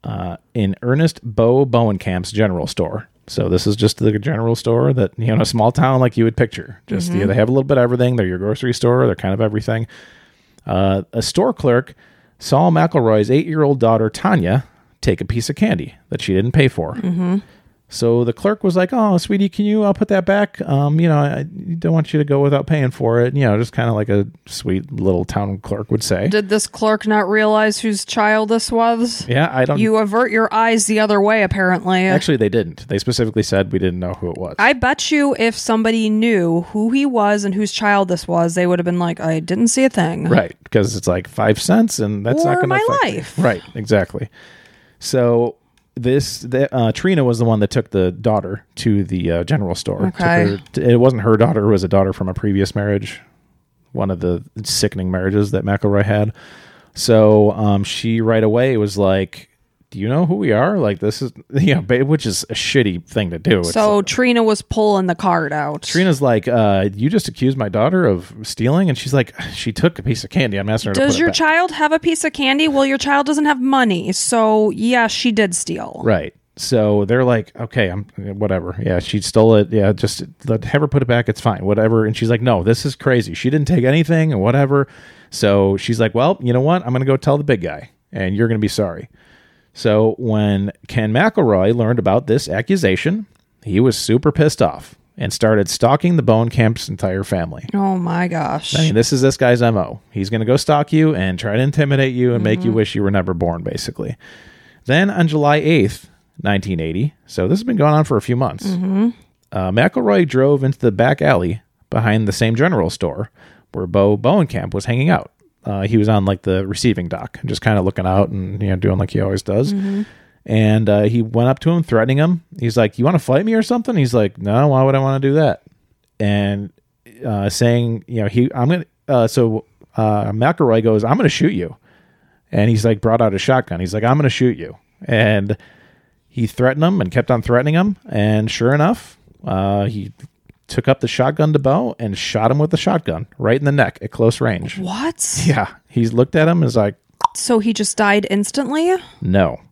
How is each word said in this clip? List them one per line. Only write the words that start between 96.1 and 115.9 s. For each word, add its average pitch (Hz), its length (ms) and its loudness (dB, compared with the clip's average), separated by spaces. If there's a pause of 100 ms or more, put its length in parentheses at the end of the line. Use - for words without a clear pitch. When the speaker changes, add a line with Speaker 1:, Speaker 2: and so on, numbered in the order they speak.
Speaker 1:
the 139 60 0
Bowenkamp's 113 640 2
entire 95 340 -4
family. 85 500 -6
Speaker 2:
Oh 196 240 0
my 170 300 -2
gosh. 156 500 -6
Speaker 1:
I 156 40 2
mean, 160 120 2
this 117 200 2
is 127 80 0
this 135 160 2
guy's 123 240 2
M 113 160 2
O. - 240 -6 (100)
He's 98 180 -6
gonna 113 140 -2
go 123 140 2
stalk 147 340 0
you 156 240 2
and 92 240 -2
try 107 160 -4
to 120 60 2
intimidate 139 520 0
you 123 200 2
and 120 100 0
make 110 160 2
you 120 120 0
Speaker 2:
Mm-hmm. 107 40 0
Speaker 1:
wish 110 200 0
you 104 80 0
were 98 80 2
never 95 220 0
born, 85 300 -2
basically. - 540 -8 (680)
Then 170 240 2
on 175 200 0
July 147 280 2
eighth, 151 520 0 (340)
nineteen 95 380 -2
eighty, 87 320 -2 (120)
so 92 220 -2
this 175 120 2
has 226 40 -8
been 240 140 -2
going 151 160 4
on 151 100 4
for 139 140 0
a 101 40 2
few 120 140 -2
months, 123 320 -4
Speaker 2:
Mm-hmm. 190 420 0 (440)
Speaker 1:
uh, 92 180 -2
McElroy 180 560 2
drove 135 360 2
into 139 160 -2
the 117 120 2
back 117 300 0
alley 107 400 2 (280)
behind 110 380 0
the 98 60 -2
same 113 220 0
general 123 340 0
store 87 420 -6 (400)
where 92 160 -6
Bo 101 300 4
Bowenkamp 120 560 0
was 98 120 -4
hanging 127 240 0
out. - 220 0 (340)
Uh, 101 160 -4
he 107 160 0